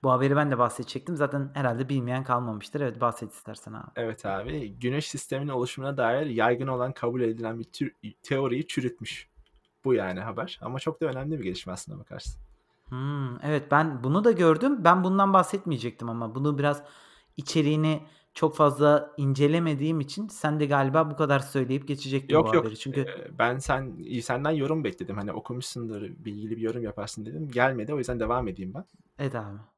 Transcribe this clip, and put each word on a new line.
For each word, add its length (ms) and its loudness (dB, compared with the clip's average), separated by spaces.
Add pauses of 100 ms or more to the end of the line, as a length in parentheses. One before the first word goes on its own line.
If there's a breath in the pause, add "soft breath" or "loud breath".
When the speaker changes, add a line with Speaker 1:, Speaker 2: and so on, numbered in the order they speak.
Speaker 1:
Bu 80 4
haberi 240 4
ben 160 2
de 60 0
bahsedecektim. 580 -2
Zaten 380 -2
herhalde 360 0
bilmeyen 340 -2
kalmamıştır. 580 -2
Evet, 200 -2
bahset 300 0
istersen 420 -16
abi. 220 -14
Speaker 2:
Evet 300 -4
abi. 540 -6
Güneş 280 -2
sisteminin 440 -6
oluşumuna 460 -4
dair 280 2
yaygın 420 2
olan 240 -2
kabul 300 -2
edilen 380 -2
bir 40 -8
tür-, 300 -4 (300)
teoriyi 440 0
çürütmüş. 600 -4 (560)
Bu 80 4
yani 260 0
haber. 420 -8
Ama 180 -6
çok 220 -4
da 40 0
önemli 340 -4
bir 40 -8
gelişme 300 -6
aslına 260 -12
bakarsın. 420 -12 (480)
Speaker 1:
Hmm, 540 -4
evet, 280 0
ben 320 2
bunu 200 2
da 80 8
gördüm. 520 4
Ben 200 8
bundan 300 4
bahsetmeyecektim 760 2
ama 260 -6
bunu 220 0
biraz 260 0 (540 loud breath)
içeriğini 680 2 (300 loud breath)
çok 220 2
fazla 600 6
incelemediğim 840 2
için 280 -6
sen 320 -2
de 60 2
galiba 460 2
bu 40 -6
kadar 240 4
söyleyip 480 -2
geçecektin 480 -2
Speaker 2:
Yok, 160 6
Speaker 1:
bu 40 4
Speaker 2:
yok. 100 4
Speaker 1:
haberi. 140 -6
Çünkü 220 -4
Speaker 2:
Ee, 380 -8
ben 180 4
sen-, 640 -4
senden 300 0
yorum 320 0
bekledim. 340 -6
Hani 140 -6
okumuşsundur, 680 -8
bilgili 560 -8
bir 40 -6
yorum 220 -2
yaparsın 420 -8
dedim. 240 -8
Gelmedi, 440 2
o 40 -2
yüzden 220 -4
devam 280 0
edeyim 260 -8
ben. 120 -10 (340)
Speaker 1:
Evet 160 -4
abi. 220 -8 (200)